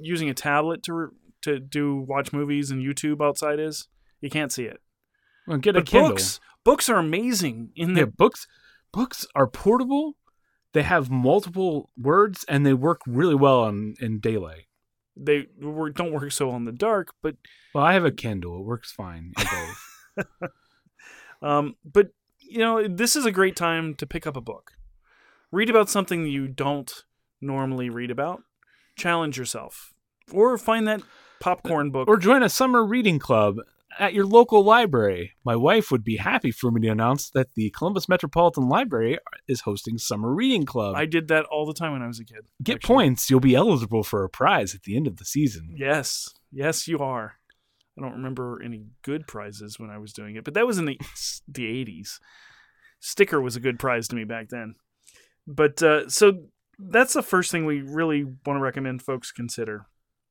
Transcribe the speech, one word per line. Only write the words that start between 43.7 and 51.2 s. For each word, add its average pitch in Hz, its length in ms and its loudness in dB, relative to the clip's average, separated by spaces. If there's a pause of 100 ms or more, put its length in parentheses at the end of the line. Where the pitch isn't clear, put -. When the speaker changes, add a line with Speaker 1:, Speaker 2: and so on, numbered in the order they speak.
Speaker 2:
for 98 220 -2
a 92 60 -4
prize 131 440 0
at 98 100 -20
the 101 120 -4
end 151 100 0
of 92 120 -8
the 95 60 -18
season. 95 520 -4
Speaker 1:
Yes. 139 520 -2 (220)
Yes, 151 380 -4
you 165 120 -2
are. 123 340 -6 (640)
I 143 60 -14
don't 123 120 -10
remember 123 500 -10
any 110 220 -14 (160)
good 151 260 -8
prizes 104 500 -16
when 110 120 -16
I 104 80 -16
was 107 140 -18
doing 107 220 -16
it, 110 100 -14
but 147 100 -8
that 220 120 2
was 214 120 0
in 165 80 0
the, 135 120 -6 (260)